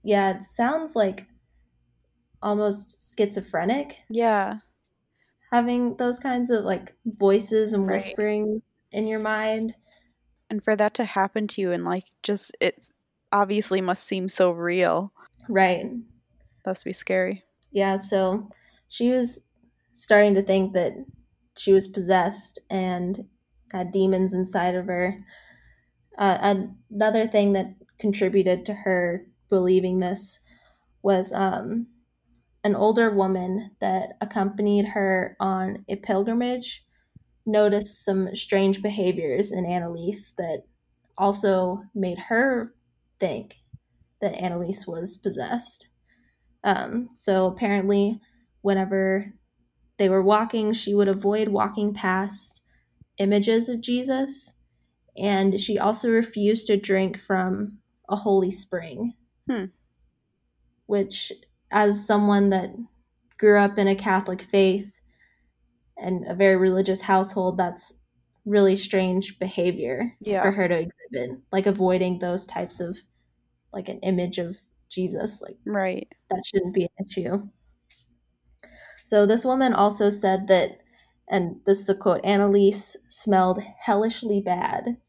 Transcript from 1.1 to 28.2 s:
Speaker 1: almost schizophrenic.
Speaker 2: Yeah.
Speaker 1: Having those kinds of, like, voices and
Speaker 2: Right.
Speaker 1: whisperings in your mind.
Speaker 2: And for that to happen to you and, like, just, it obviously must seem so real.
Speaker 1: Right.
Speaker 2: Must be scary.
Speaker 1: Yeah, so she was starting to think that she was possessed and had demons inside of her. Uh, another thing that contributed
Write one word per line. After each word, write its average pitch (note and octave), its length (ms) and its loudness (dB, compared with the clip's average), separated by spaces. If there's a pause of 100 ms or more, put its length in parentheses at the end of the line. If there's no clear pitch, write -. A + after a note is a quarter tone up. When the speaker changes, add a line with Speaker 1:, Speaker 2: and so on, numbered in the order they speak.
Speaker 1:
almost G#3 760 -4
schizophrenic. G3+ 840 -2 (100)
Speaker 2:
Yeah. G#3+ 500 0 (920)
Speaker 1:
Having A#3+ 460 0
those B3 220 -2
kinds B3 320 -4
of, G#3+ 140 2
like, F#3 300 -4 (100)
voices G#3+ 680 2
and G3 140 0
Speaker 2:
Right. F#3+ 100 0
Speaker 1:
whisperings G#3+ 680 -4 (280)
in G#3+ 160 -4
your A3 140 -4
mind. A3 540 -2 (760)
Speaker 2:
And G#3+ 140 -6
for G#3+ 120 2
that G#3+ 180 2
to B3 100 -2
happen G3+ 440 -2
to - 120 -8
you F3+ 120 0
and, F3 120 -4
like, F3+ 200 -4 (180)
just, - 380 -6
it - 300 -4 (400)
obviously G3+ 500 0
must F#3 240 -4
seem F#3+ 240 -6
so F#3 220 2
real. F3 600 0 (360)
Speaker 1:
Right. F#3+ 440 2 (720)
Speaker 2:
Must F#3+ 180 -8
be F#3 80 -8
scary. F#3 520 -4 (260)
Speaker 1:
Yeah, G3 280 0
so G3 520 -2 (380)
she A#3+ 220 0
was B3 320 -2 (520)
starting G#3 400 6
to G3 80 4
think F#3+ 300 0
that F3 200 0 (640)
she - 160 2
was F#3+ 140 6
possessed F#3 720 -2 (120)
and F#3 580 -4 (440)
had F3+ 200 -6
demons F#3+ 420 2
inside F3+ 400 0
of F3+ 120 -4
her. F3+ 380 -2 (920)
Uh, G3 480 2 (240)
another G#3+ 360 2
thing G3+ 260 4
that F#3+ 220 -2 (240)
contributed F#3 680 0